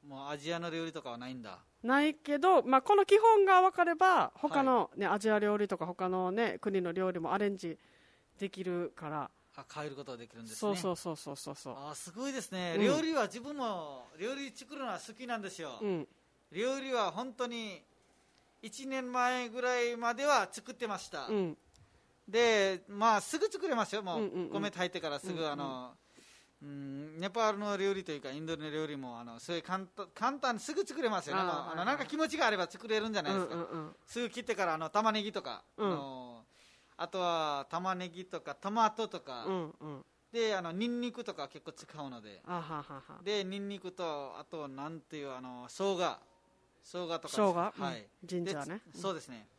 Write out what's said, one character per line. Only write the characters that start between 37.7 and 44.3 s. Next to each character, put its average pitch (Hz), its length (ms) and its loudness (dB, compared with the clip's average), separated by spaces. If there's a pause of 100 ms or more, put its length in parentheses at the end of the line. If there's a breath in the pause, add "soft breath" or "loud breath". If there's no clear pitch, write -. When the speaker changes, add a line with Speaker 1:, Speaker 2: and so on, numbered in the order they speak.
Speaker 1:
ね 180 140 -6
ぎ 175 160 -12
と 170 160 -10
か、 143 140 -10
ト - 160 -6
マ 220 200 4
ト 220 160 -2
と 185 140 -8
か、 123 240 -10
Speaker 2:
う 185 80 -2
ん 170 280 -4
う 151 60 -12
ん。 143 180 -10 (280)
Speaker 1:
で、 220 240 2
あ 185 60 -2
の、 170 100 -6
ニ 208 160 0
ン 240 140 -2
ニ 240 100 -4
ク 240 120 -12
と 190 100 -6
か 143 120 -8
結 - 180 -16
構 156 80 -12
使 - 300 -14
う 139 80 -8
の 120 120 -14
で。 101 240 -18
Speaker 2:
あ 180 80 -6
は 175 60 -2
は 156 220 -8
は。 - 400 -16
Speaker 1:
で、 202 220 0
ニ 185 140 -6
ン 202 100 -6
ニ 202 100 -8
ク 185 140 -10
と、 147 440 -6